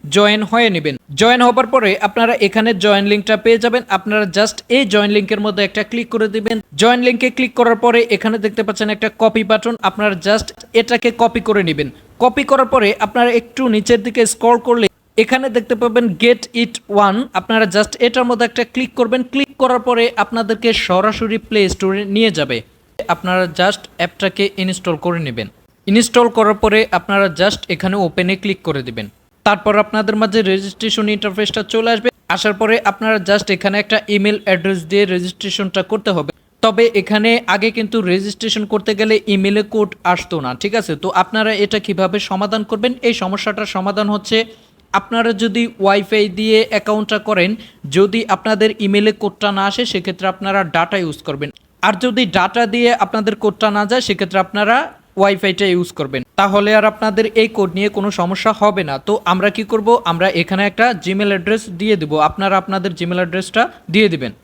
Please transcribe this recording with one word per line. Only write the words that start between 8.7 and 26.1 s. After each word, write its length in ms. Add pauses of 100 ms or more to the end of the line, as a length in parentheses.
একটা 140 (120)
কপি 280
বাটন, 240 (160)
আপনারা 260 (100)
just 220 (320)
এটাকে 300 (120)
কপি 260
করে 220
নেবেন। 180 (360)
কপি 280
করার 220
পরে 140 (180)
আপনারা 240 (100)
একটু 220 (140)
নিচের 300
দিকে 160 (120)
স্ক্রল 260 (100)
করলে 180 (360)
এখানে 240 (100)
দেখতে 240
পাবেন 240 (160)
Get 200 (220)
It 120 (300)
One, 140 (200)
আপনারা 260 (100)
just 180 (120)
এটার 240
মধ্যে 200
একটা 140 (100)
ক্লিক 260
করবেন। 220 (120)
ক্লিক 180 (100)
করার 260
পরে 160 (200)
আপনাদেরকে 460 (180)
সরাসরি 500 (100)
প্লে 140 (120)
স্টোরে 280 (140)
নিয়ে 220
যাবে। 200 (560)
আপনারা 300 (160)
just 220 (180)
অ্যাপটাকে 460 (180)
ইনস্টল 320 (100)
করে 220
নেবেন। 200 (400)
ইনস্টল 400 (100)